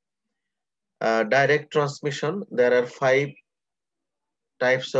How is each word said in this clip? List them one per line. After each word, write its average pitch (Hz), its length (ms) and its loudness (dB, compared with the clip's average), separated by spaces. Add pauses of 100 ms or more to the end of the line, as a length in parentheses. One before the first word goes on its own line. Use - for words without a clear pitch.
(1000)
Uh, 113 220 0 (140)
direct 143 380 2
transmission, 143 600 -4 (240)
there 123 200 4
are 120 100 0 (160)
five 135 240 2 (1400)
types 127 360 0